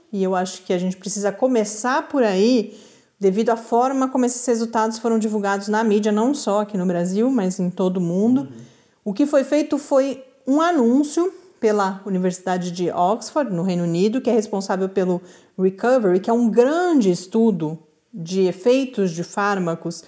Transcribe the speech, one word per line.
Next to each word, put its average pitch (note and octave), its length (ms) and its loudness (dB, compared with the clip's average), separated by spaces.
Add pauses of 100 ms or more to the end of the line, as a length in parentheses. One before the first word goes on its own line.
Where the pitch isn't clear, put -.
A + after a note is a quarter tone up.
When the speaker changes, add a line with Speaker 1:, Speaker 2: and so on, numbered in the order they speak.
(120)
Speaker 1:
e G3 120 -2
eu F#3 100 0
acho F#3 300 -4
que - 100 -2
a F3+ 60 0
gente F#3 180 -4
precisa G3+ 340 -4
começar C4 760 0
por C#4 160 0
aí, G#3+ 560 2 (400)
devido G3+ 300 2
à A3+ 80 2
forma C4 500 0
como C4 180 0
esses B3 200 -2
resultados A3+ 520 0
foram A3+ 220 0
divulgados G3+ 480 -2
na G#3+ 160 0
mídia, G#3+ 280 2
não A3+ 220 2
só G#3+ 280 0
aqui G#3 160 -6
no F3+ 80 -2
Brasil, F#3 440 0
mas F#3+ 300 0
em F3+ 100 0
todo F#3 280 -2
o F#3 40 -2
mundo. G3+ 400 2
Speaker 2:
Uhum. C4+ 60 -8 (560)
Speaker 1:
O G#3 100 -6
que D4 120 2
foi C#4+ 180 2
feito D4 340 0
foi C4+ 460 0 (240)
um C#4+ 140 2
anúncio D#4 720 2 (260)
pela G3+ 460 0
Universidade F#3 640 -2
de F3 200 -2
Oxford, A3+ 600 -2
no E3+ 100 -2
Reino F3+ 200 -2
Unido, F#3+ 380 0
que B3 80 -2
é G#3+ 40 2
responsável G3 560 -2
pelo F#3 320 -2 (380)
recovery, F#3+ 600 2
que G3 100 -6
é A#3 40 4
um A#3+ 160 2
grande C4+ 640 4
estudo E3+ 640 0 (360)
de F3+ 280 -4
efeitos G#3 680 0
de E3 120 -6
fármacos, E3+ 840 -4